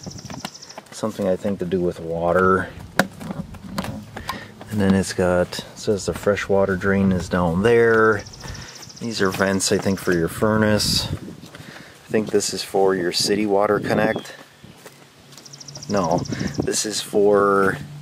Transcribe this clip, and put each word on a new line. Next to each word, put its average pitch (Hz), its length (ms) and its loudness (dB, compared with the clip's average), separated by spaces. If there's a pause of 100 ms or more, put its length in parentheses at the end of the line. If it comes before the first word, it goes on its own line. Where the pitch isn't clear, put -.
(920)
something, 104 360 -6
I 92 80 2
think, 98 240 -4
to 92 60 -4
do 90 160 -2
with 87 180 -2
water. 87 720 2 (2000)
And 107 100 -4
then 98 160 6
it's 95 160 2
got, 90 480 2
it - 60 -14 (100)
says 104 300 -2
the 85 80 -2
freshwater 98 640 2
drain 98 340 4
is 90 160 0
down 90 340 2
there. 113 600 6 (800)
These 110 200 -4
are 95 80 4
vents, 98 440 0
I 98 40 2
think, 95 220 0
for 92 140 0
your 82 160 2
furnace. 107 840 0
I - 1000 -16
think 107 200 0
this - 240 0
is 95 100 -6
for 95 320 2
your 87 160 0
city 104 340 0
water 101 360 2
connect. 110 520 -2 (1600)
No, 87 300 0 (440)
this - 220 -2
is 104 160 -6
for 101 800 4 (220)